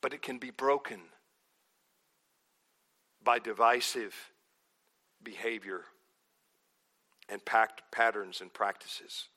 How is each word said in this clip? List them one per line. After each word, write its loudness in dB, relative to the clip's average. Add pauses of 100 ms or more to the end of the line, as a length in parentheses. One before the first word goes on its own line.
but -2
it -12
can -6
be -10
broken 0 (2250)
by 4
divisive 2 (1080)
behavior -6 (1500)
and -10
pact-, 2
patterns 0
and -14
practices. -6 (120)